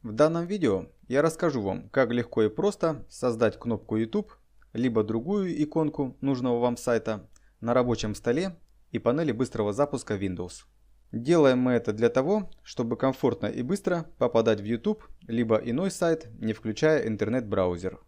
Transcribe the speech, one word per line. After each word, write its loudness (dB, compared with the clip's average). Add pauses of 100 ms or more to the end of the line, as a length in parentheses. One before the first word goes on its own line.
В -10
данном 2
видео 0 (200)
я 2
расскажу 0
вам, -4
как 2
легко 0
и 4
просто -2
создать 0
кнопку -4
YouTube, -2 (400)
либо 2
другую -2
иконку -2
нужного 0
вам 2
сайта -2 (300)
на 0
рабочем 0
столе -2 (320)
и -6
панели 0
быстрого -2
запуска -2
Windows. -6 (460)
Делаем 4
мы 2
это 0
для 4
того, 0 (140)
чтобы -4
комфортно 0
и -4
быстро -4
попадать 2
в -10
YouTube, -2 (240)
либо 2
иной -2
сайт, 0 (120)
не -2
включая 0
интернет-браузер. -2